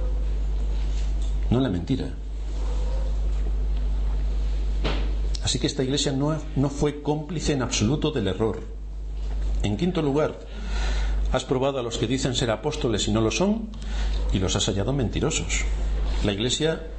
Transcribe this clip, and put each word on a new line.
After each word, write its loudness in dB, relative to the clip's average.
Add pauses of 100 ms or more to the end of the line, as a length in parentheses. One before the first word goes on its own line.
(1500)
no 4
en 4
la 0
mentira. -2 (3250)
Así 0
que 0
esta 0
iglesia 0
no, 0 (180)
no 2
fue 0
cómplice -2
en 0
absoluto 2
del 0
error. 0 (1000)
En 2
quinto 0
lugar, 2 (920)
has 0
probado 2
a -2
los -4
que 2
dicen 0
ser 0
apóstoles 0
y 0
no 4
lo 4
son, 0 (640)
y 4
los 2
has 2
hallado 0
mentirosos. 0 (600)
La 2
iglesia 0 (100)